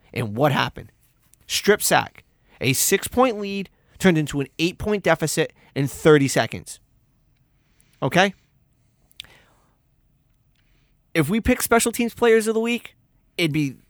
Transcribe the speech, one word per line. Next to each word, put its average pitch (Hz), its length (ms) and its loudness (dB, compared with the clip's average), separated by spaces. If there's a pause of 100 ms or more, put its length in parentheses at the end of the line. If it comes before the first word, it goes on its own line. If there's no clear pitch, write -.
(140)
And 110 220 -6
what 135 160 2
happened? 131 400 -4 (560)
Strip - 340 0
sack. - 420 -2 (380)
A 123 120 0
six-point 208 680 0
lead 196 300 -8 (280)
turned 180 220 4
into 147 200 -4
an 135 80 -4 (120)
eight-point 185 440 -4
deficit 160 480 0 (240)
in 139 120 -2
thirty 151 400 4
seconds. - 520 -6 (1200)
Okay? 175 300 0 (2750)
If 151 160 0
we 220 120 -2
pick 247 200 0
special 233 300 2
teams 233 220 -4
players 226 340 2
of 220 60 -2
the 220 60 0
week, 233 360 -4 (420)
it'd 165 160 0
be, 143 220 -2 (140)